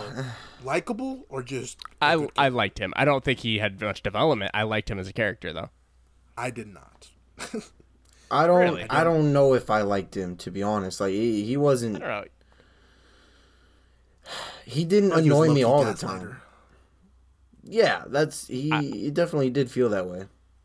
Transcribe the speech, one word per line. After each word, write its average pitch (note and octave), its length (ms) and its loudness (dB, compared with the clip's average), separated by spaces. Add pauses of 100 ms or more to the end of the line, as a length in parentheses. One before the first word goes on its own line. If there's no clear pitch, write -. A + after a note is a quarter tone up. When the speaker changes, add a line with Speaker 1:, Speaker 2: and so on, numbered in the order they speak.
(140)
Speaker 1:
solid? B2+ 120 -8 (380)
Likable A#3+ 640 -4
or C3+ 160 -8
just B2 360 -10 (220)
Speaker 2:
I, D3+ 120 4
Speaker 1:
a E3+ 40 2
good D3 200 -2
Speaker 2:
I C#3 60 2
Speaker 1:
character? C3 120 2
Speaker 2:
liked G#2+ 240 -2
him. F#2+ 160 -4
I B2+ 80 0
don't C#3 200 2
think B2+ 160 -2
he A2 180 -2
had G2+ 240 -4
much G#2 220 -6
development. G#2 500 0
I G#2+ 100 0
liked G#2+ 280 -2
him G2 80 -6
as F#2 80 -8
a F#2+ 60 -14
character, F#2+ 400 -4
though. D#2+ 160 -10 (680)
Speaker 1:
I B2 140 -6
did A2+ 160 -12
not. - 420 -20 (300)
<laughs> - 320 -12 (580)
Speaker 3:
I D3 180 4
don't, F3+ 120 6
Speaker 2:
Really? E3 300 2
Speaker 3:
I C#3+ 140 2
don't D#3 300 4
know C#3 200 6
if A#2+ 160 0
I G#2+ 140 2
liked G2+ 320 -2
him, F2+ 220 -6
to - 140 -12
be G2 120 -6
honest. G2+ 360 -2
Like, G2 140 0
he, G#2+ 320 0
he A#2+ 120 -2
wasn't B2+ 400 2
Speaker 2:
I - 20 -8
don't - 100 -8
know. G#2 160 -6 (2500)
Speaker 3:
he C3+ 180 -4
didn't G3 280 4
Speaker 1:
I - 40 0
thought E3 80 6
he D#3 60 6
was C#3+ 80 6 (100)
Speaker 3:
annoy D3+ 60 4
me C3+ 120 4
Speaker 1:
low-key A#2+ 80 6
Speaker 3:
all C#3+ 120 6
the G#2+ 80 0
Speaker 1:
gaslighter. F#2+ 260 -6
Speaker 3:
time. F#2 220 -14 (1200)
Yeah, D3+ 440 2
that's, D3+ 400 -2
he, C#3 240 -4
Speaker 2:
I C3+ 100 2
Speaker 3:
it C#3 320 -6
definitely D#3 360 0
did B2 220 -2
feel B2 180 2
that F#2+ 180 -2
way. F2+ 160 -10 (420)